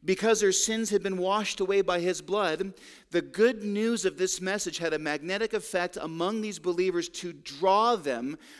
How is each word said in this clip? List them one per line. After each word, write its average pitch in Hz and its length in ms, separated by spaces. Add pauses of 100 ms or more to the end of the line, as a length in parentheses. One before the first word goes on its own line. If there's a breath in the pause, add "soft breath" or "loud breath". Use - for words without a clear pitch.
Because 208 340
their 202 120
sins 220 380
had 202 120
been 190 140
washed 190 440
away 196 200
by 175 200
his 170 200
blood, 185 540 (360 loud breath)
the 170 120
good 214 400
news 208 420
of 160 140
this 185 220
message 185 380
had 165 140
a 156 60
magnetic 156 560
effect 180 440
among 175 420
these 214 180
believers 175 500
to 175 240
draw 190 640
them, 139 420 (220 loud breath)